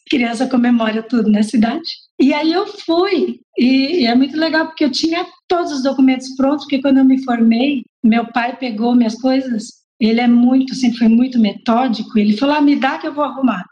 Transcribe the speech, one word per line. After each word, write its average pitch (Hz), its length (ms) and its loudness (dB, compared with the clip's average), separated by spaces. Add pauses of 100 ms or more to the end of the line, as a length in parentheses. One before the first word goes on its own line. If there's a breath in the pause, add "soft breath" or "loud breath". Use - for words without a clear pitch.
Criança 240 380 -2
comemora 240 560 0
tudo 220 260 -2
na 208 140 2
cidade. 233 400 -2 (360)
E 277 140 2
aí 302 180 0
eu 392 160 -2
fui. 339 720 -2 (180)
E, 269 440 2
e 233 40 2
é 233 100 2
muito 269 220 0
legal, 320 300 0
porque - 160 -6
eu 294 80 2
tinha 339 340 -4 (220)
todos 339 240 -2
os 269 120 -6
documentos 262 520 0
prontos, 277 300 -2
porque 262 160 -2
quando 269 160 2
eu 269 80 4
me 262 180 4
formei, 233 600 0 (200)
meu 233 300 2
pai 247 240 -2
pegou 240 380 -2
minhas 226 200 2
coisas. 262 500 -2 (340)
Ele 226 200 2
é 247 80 2
muito, 247 480 2
sempre 247 220 -2
foi 233 100 2
muito 240 320 2
metódico. 226 800 -2
Ele 208 160 2
falou, 277 200 0
"Ah, 302 60 -2
me 285 140 4
dá 269 220 -2
que 320 100 -10
eu 294 60 -8
vou 294 100 -4
arrumar." 247 480 -4